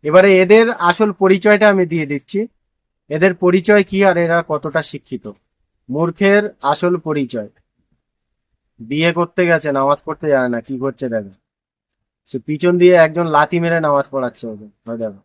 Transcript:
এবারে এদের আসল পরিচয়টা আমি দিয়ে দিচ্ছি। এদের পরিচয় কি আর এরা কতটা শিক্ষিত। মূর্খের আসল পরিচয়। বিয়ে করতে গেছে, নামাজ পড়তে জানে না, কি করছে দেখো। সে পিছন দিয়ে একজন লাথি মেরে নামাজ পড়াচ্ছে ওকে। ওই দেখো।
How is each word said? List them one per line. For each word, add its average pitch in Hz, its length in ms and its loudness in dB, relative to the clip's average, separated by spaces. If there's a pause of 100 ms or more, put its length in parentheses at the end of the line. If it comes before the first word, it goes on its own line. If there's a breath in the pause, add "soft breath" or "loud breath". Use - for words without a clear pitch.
এবারে 185 260 6 (120)
এদের 214 240 4 (240)
আসল 214 200 0 (120)
পরিচয়টা 202 500 2
আমি 190 200 0
দিয়ে 160 200 -4
দিচ্ছি। 147 280 -6 (720)
এদের 165 240 0
পরিচয় 185 560 2
কি 190 80 -4 (100)
আর 175 160 2
এরা 170 140 0 (100)
কতটা 156 320 -4 (100)
শিক্ষিত। - 340 -14 (640)
মূর্খের 170 540 0 (200)
আসল 165 320 -2 (120)
পরিচয়। 123 440 -6 (1300)
বিয়ে 147 380 -2
করতে 170 320 -4
গেছে, 156 180 0 (100)
নামাজ 139 280 0
পড়তে 156 260 -8
জানে 127 220 0
না, 117 60 -6
কি 131 180 -12
করছে 135 300 -8
দেখো। 107 240 -6 (960)
সে - 80 -12 (100)
পিছন 160 340 -2
দিয়ে 180 140 6 (120)
একজন 170 280 -4
লাথি 151 260 2
মেরে 170 200 0
নামাজ 143 340 -2
পড়াচ্ছে 123 380 -6
ওকে। 107 140 -18 (240)
ওই 117 120 -8
দেখো। 101 220 -10